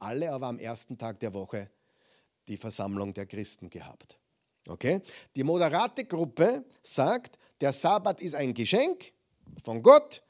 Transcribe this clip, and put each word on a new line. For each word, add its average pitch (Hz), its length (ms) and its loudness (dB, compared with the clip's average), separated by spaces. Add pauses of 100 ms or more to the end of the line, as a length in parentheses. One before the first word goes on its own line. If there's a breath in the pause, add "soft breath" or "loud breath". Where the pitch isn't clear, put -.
alle 139 320 -6
aber 131 160 -8
am 120 100 -10
ersten 117 400 -12
Tag 113 220 -10
der 110 120 -6
Woche 98 380 -10 (760)
die 104 80 -8
Versammlung 98 580 -6
der 98 120 -10
Christen 95 440 -12
gehabt. - 480 -20 (480)
Okay? 131 360 -4 (340 loud breath)
Die 135 80 -2
moderate 175 600 0
Gruppe 170 600 0 (180)
sagt, 202 560 -2 (220 soft breath)
der 139 120 2
Sabbat 190 480 0
ist 170 140 -6
ein 135 200 -2
Geschenk 240 580 0 (500)
von 117 200 -8
Gott, 294 480 8